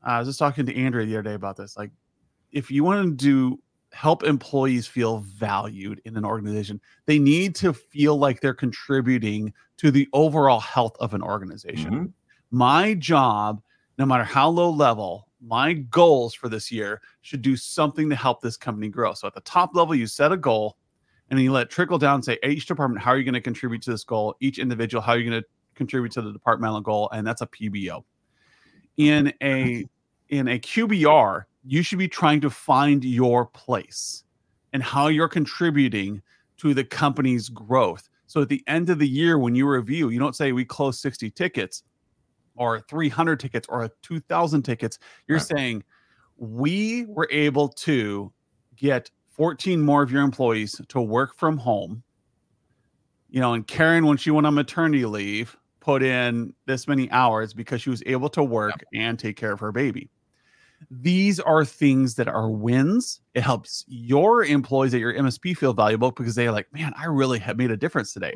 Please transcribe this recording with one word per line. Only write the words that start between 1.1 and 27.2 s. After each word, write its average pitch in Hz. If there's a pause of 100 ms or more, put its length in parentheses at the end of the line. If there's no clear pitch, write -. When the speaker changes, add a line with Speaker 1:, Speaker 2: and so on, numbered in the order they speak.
Speaker 1:
other 107
day 104
about 98
this, 101
like, 104 (600)
if 139
you 143
want 196
to 160
do, 131 (320)
help 160
employees 135
feel 113
valued 101
in 113
an 107
organization, 104 (260)
they 151
need 165
to 180
feel 147
like 139
they're 131
contributing 113 (260)
to 151
the 139
overall 143
health 117
of 107
an 98
organization. 90
Speaker 2:
Mm-hmm. 151 (460)
Speaker 1:
My 147
job, 117 (340)
no 135
matter 127
how 139
low 175
level, 107 (160)
my 123
goals 139
for 123
this 107
year 107 (220)
should 135
do 131
something 151
to 139
help 123
this 113
company 107
grow. 104
So -
at -
the -
top 180
level, 165
you 117
set 147
a 190
goal, 110 (540)
and 135
then 131
you 131
let 123
it -
trickle 175
down, 139
say, 120
each 139
department, 127
how 120
are 131
you 131
gonna 123
contribute 117
to 127
this 110
goal? 107
Each 135
individual, 117
how 117
are 120
you 117
gonna 113 (300)
contribute 123
to 120
the 107
departmental 110
goal? 104
And 110